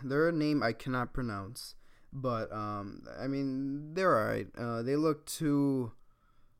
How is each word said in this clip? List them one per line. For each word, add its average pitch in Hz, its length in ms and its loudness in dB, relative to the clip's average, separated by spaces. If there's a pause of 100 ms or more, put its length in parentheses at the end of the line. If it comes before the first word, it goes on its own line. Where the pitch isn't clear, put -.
they're 143 260 4
a 170 40 2
name 151 280 4
I 117 120 4
cannot 127 400 -4
pronounce, 107 640 -6 (360)
but, 123 400 -4
um, 104 540 -6 (140)
I 123 80 -4
mean, 139 640 -2
they're 175 240 6
all 107 80 4
right. 110 220 0 (100)
Uh, 117 240 -2
they 131 140 2
look 151 300 2
too, 143 680 2 (680)